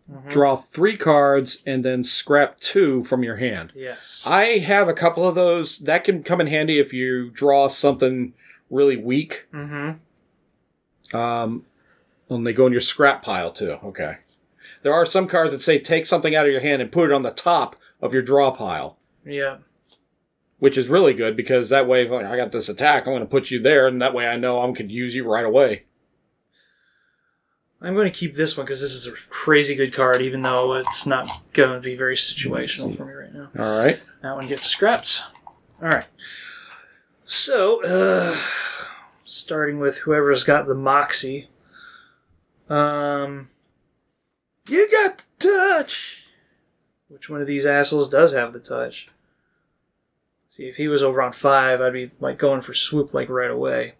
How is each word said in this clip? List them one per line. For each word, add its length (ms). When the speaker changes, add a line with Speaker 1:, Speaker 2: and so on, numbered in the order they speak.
Speaker 1:
Mm-hmm. 200
Speaker 2:
draw 260
three 400
cards, 680
and 180
then 220
scrap 540
two 440
from 180
your 140
hand. 400
Speaker 1:
Yes. 500
Speaker 2:
I 340
have 280
a 60
couple 340
of 80
those. 440
That 260
can 180
come 160
in 80
handy 320
if 140
you 380
draw 360
something 640
really 260
weak. 580
Speaker 1:
Mm-hmm. 1600
Speaker 2:
Um, 480
and 180
they 60
go 120
in 60
your 100
scrap 420
pile, 280
too. 320
Okay. 340
There 100
are 120
some 220
cards 240
that 100
say, 180
"Take 260
something 300
out 100
of 60
your 100
hand 200
and 100
put 180
it 40
on 100
the 80
top 440
of 120
your 80
draw 300
pile." 460
Speaker 1:
Yeah. 320
Speaker 2:
Which 180
is 100
really 260
good, 220
because 340
that 180
way, 180
if 60
I 260
got 160
this 160
attack, 360
I'm 80
gonna 120
put 260
you 80
there, 280
and 140
that 120
way 140
I 100
know 240
I 120
could 180
use 220
you 160
right 140
away. 400
Speaker 1:
I'm 140
gonna 140
keep 260
this 220
one, 80
'cause 160
this 120
is 140
a 40
crazy 460
good 180
card, 280
even 200
though 340
it's 300
not 240
gonna 260
be 160
very 200
situational 360
Speaker 2:
Let's 220
see. 120
Speaker 1:
for 100
me 80
right 200
now. 160
Speaker 2:
All 180
right. 220
Speaker 1:
That 140
one 120
gets 180
scrapped. 580
All 80
right. 160
So, 580
uh, 540
starting 560
with 200
whoever's 440
got 240
the 80
moxie. 720
Um, 800
Speaker 2:
You 220
got 300
the 60
touch! 800
Speaker 1:
Which 220
one 100
of 60
these 220
assholes 420
does 240
have 180
the 80
touch? 500
See, 200
if 100
he 100
was 160
over 180
on 120
five, 480
I'd 120
be, 160
like, 200
going 220
for 120
swoop, 400
like, 160
right 220
away. 380
Speaker 2:
Hmm. 100